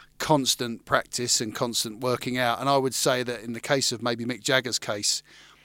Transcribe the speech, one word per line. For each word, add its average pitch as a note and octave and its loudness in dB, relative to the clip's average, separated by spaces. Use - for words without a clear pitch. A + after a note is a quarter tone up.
constant B2+ 0
practice - 0
and A2 -4
constant A2+ -2
working B2+ 0
out. A#2+ 2
And C3+ 0
I C#3 4
would C3 0
say B2+ 2
that A#2+ -4
in A#2 -8
the A2+ -8
case C3+ 2
of A#2 -6
maybe A#2+ -2
Mick A#2 -4
Jagger's B2+ 2
case, - -2